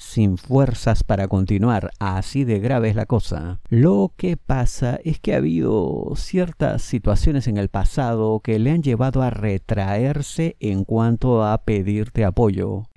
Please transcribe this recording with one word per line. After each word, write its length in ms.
sin 360
fuerzas 680
para 240
continuar, 720
así 420
de 160
grave 300
es 80
la 100
cosa. 600
Lo 480
que 200
pasa 680
es 160
que 140
ha 20
habido 800
ciertas 680
situaciones 640
en 100
el 120
pasado 720
que 180
le 140
han 100
llevado 400
a 80
retraerse 1300
en 260
cuanto 600
a 200
pedirte 600
apoyo. 720